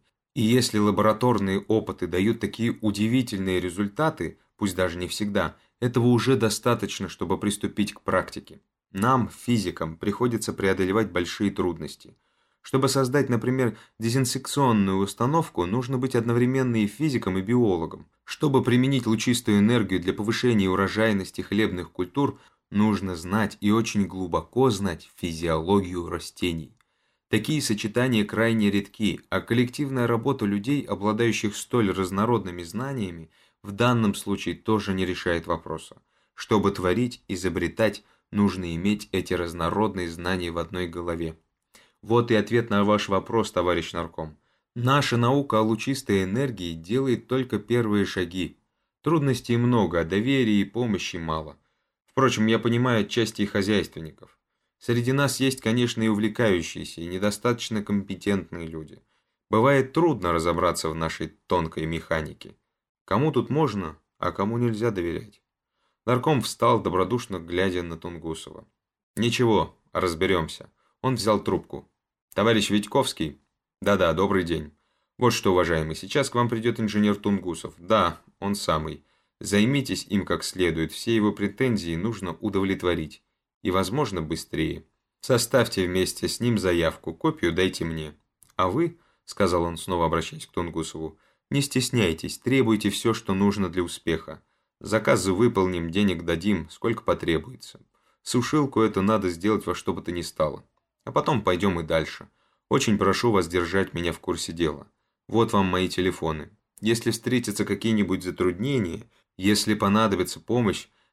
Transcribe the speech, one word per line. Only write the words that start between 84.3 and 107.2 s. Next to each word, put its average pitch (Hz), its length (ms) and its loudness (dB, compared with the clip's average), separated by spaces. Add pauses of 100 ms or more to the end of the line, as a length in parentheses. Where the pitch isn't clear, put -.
Составьте 120 640 0
вместе 90 400 -2
с - 120 -6
ним 117 180 0
заявку, 85 560 0
копию 156 380 -2
дайте 92 320 0
мне. 80 320 -6 (400)
А 92 140 2
вы», 160 300 -2 (260)
сказал 87 380 2
он, 85 140 -4
снова 85 280 0
обращаясь 80 400 -2
к - 60 -20
Тунгусову, 80 640 -6 (320)
«не 139 120 0
стесняйтесь, 120 760 0
требуйте 113 520 2
всё, 110 240 0
что 98 200 -4
нужно 98 360 2
для 87 140 -2
успеха. 78 580 -6 (380)
Заказы 104 540 2
выполним, 92 560 2
денег 90 340 2
дадим, 85 460 -2
сколько - 320 -4
потребуется. - 800 -2 (420)
Сушилку 131 600 0
это 104 200 2
надо 98 280 2
сделать 95 360 0
во 90 100 -2
что - 180 -4
бы 87 80 -10
то 87 100 -8
ни 87 100 -4
стало. 78 440 -4 (380)
А 117 80 -12
потом 143 320 0
пойдём 90 360 0
и 82 40 -4
дальше. 80 460 -4 (400)
Очень 117 280 2
прошу 98 340 2
вас 92 160 2
держать 87 460 -2
меня 85 180 -4
в - 80 -8
курсе - 340 -6
дела. 76 340 -2 (400)
Вот 113 260 2
вам 101 140 4
мои 90 200 0
телефоны. 85 640 -2 (320)
Если 113 300 0
встретятся 110 540 -2